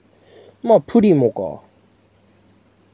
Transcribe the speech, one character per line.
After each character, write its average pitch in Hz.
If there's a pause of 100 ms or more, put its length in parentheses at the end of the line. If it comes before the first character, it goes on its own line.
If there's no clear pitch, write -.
(640)
ま 233
あ、 160
プ -
リ 202
モ 131
か。 85 (1300)